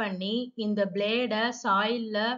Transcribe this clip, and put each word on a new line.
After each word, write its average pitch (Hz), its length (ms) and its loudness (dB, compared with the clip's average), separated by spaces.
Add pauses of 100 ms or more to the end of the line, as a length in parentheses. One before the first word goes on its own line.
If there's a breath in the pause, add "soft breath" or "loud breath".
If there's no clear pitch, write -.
பண்ணி 196 320 -2 (320)
இந்த 208 140 0 (160)
பிளேடை 214 480 0 (180)
சாயில்ல 214 560 2 (200)